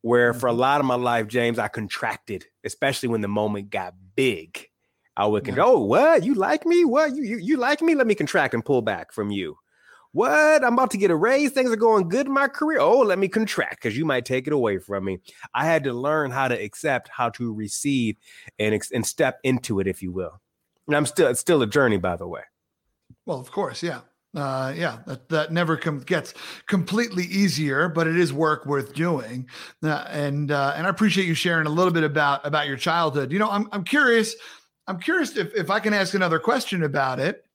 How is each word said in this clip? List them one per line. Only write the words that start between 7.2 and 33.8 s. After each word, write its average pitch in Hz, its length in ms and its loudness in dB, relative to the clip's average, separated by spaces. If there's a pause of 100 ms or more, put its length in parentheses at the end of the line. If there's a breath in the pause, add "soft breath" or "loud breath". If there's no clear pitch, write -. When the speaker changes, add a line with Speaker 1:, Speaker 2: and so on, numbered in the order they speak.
Speaker 1:
you, 226 140 -4
you 226 200 0
like 285 260 0
me? 330 100 4
Let 269 140 2
me 214 80 4
contract 147 400 0
and 113 100 -2
pull 127 160 2
back 101 300 -4
from 104 180 -4
you. 92 280 -4 (560 soft breath)
What? 302 520 4
I'm 240 80 4
about 254 180 2
to 202 60 -4
get 190 140 4
a 165 40 4
raise. 262 360 2
Things 254 200 2
are 220 60 0
going 208 320 4
good 262 180 0
in 269 60 -2
my 277 140 2
career. 302 320 -2
Oh, 220 200 6
let 196 200 4
me 196 80 2
contract 202 540 -2
'cause 110 140 -2
you 156 100 -2
might 131 200 0
take 131 220 -2
it 147 60 0
away 110 260 0
from 98 260 -6
me." 95 140 -4 (340 loud breath)
I 135 120 -2
had 160 180 2
to 131 100 -4
learn 139 380 -2
how 131 160 -2
to 123 80 0
accept, 113 540 -4
how 120 220 -2
to 117 220 -6
receive, 110 600 -2 (420 loud breath)
and 107 160 2
ex-, - 180 -4
and 113 140 -2
step - 380 0
into 123 360 0
it, 95 80 -2
if 92 140 -6
you 92 100 -8
will. 90 300 -10 (460)
And 147 80 2
I'm 147 100 2
still, 156 220 2
it's 123 120 0
still 160 220 2
a 113 60 2
journey, 117 300 4
by 87 180 -2
the 87 120 -12
way. 87 140 -12 (840)
Speaker 2:
Well, 139 140 -6
of 131 120 -18
course, 151 320 -6
yeah. 147 180 -6 (320)
Uh, 135 420 -4
yeah, 147 320 -6
that, 131 200 -12
that 160 240 -2
never 165 240 0
com-, 151 240 -4
gets 143 340 -4 (320 loud breath)
completely 190 600 -2
easier, 160 640 0
but 160 180 0
it 165 100 2
is 165 140 2
work 151 340 0
worth 139 280 -4
doing. 131 520 -4 (380 loud breath)
Uh, 151 240 -2
and, 147 440 -2
uh, 139 240 0
and 165 120 -2
I - 20 2
appreciate 190 380 2
you 165 60 0
sharing 165 340 0
a - 20 -2
little 175 220 2
bit 165 140 2
about, 147 400 0
about 147 220 -2
your 135 100 -6
childhood. 147 560 0
You 196 60 0
know, 214 100 0
I'm, 208 240 -2
I'm 202 100 -6